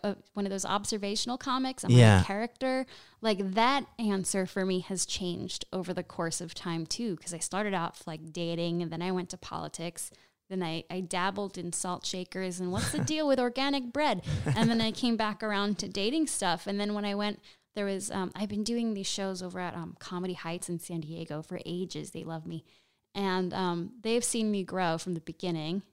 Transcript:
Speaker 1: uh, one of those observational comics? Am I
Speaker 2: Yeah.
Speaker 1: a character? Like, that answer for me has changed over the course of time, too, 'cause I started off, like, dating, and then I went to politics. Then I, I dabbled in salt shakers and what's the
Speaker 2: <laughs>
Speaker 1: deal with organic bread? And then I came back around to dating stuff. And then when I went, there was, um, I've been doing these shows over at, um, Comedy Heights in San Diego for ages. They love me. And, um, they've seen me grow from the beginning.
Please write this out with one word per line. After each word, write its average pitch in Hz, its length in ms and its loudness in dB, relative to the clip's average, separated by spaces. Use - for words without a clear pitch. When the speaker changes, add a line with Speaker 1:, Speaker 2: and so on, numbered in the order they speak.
Speaker 1:
uh, 202 100 0
one 202 120 0
of 190 40 -4
those 196 140 -2
observational 208 720 0
comics? 262 460 -2
Am - 80 4
I - 20 12
Speaker 2:
Yeah. 110 260 12
Speaker 1:
a 90 40 6
character? 254 640 -2
Like, 196 340 0
that 254 320 4
answer 196 480 2
for 190 180 0
me 185 160 2
has 180 260 -2
changed - 680 -4
over 185 200 -4
the 180 120 -4
course 165 360 -4
of 165 140 -8
time, 165 320 -4
too, 220 300 -2
'cause - 180 -10
I 160 40 -8
started 196 360 -2
off, 170 320 -2
like, 156 260 -10
dating, 170 500 0
and 165 100 -4
then 165 100 -4
I 180 100 0
went 185 180 -2
to 185 60 -10
politics. 165 720 -8
Then 190 160 -2
I, 160 260 -2
I 185 100 -4
dabbled 190 580 0
in 175 140 -4
salt - 320 -4
shakers 185 540 -4
and 180 140 -2
what's 202 180 0
the 302 80 -2
Speaker 2:
<laughs> 294 60 0
Speaker 1:
deal 311 240 2
with 269 100 6
organic 262 540 0
bread? 269 300 2
And 226 240 4
then 226 120 4
I 220 100 2
came 233 260 2
back 214 280 -2
around 202 340 2
to 196 100 -4
dating 233 380 2
stuff. 180 400 0
And 202 140 0
then 208 120 0
when 208 120 -2
I 202 100 0
went, 208 240 -2
there 208 80 0
was, 196 260 -2
um, 185 240 -2
I've 208 140 -2
been 208 160 -2
doing 233 300 0
these 196 120 -4
shows 190 360 -2
over 180 180 -6
at, 175 160 -4
um, 170 240 -8
Comedy 180 340 -4
Heights 170 340 -6
in 175 120 -4
San 170 220 -6
Diego 160 400 -8
for - 220 -10
ages. 170 460 -6
They 160 140 -10
love 160 220 -8
me. 165 180 -8
And, 185 400 0
um, 175 380 0
they've 233 220 2
seen 220 260 2
me 202 140 0
grow 175 340 0
from 180 160 -4
the 160 60 -2
beginning. 165 640 -2